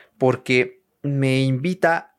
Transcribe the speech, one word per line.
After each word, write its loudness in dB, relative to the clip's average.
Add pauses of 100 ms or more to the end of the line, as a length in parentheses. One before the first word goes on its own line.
(160)
porque 0 (200)
me 0
invita -2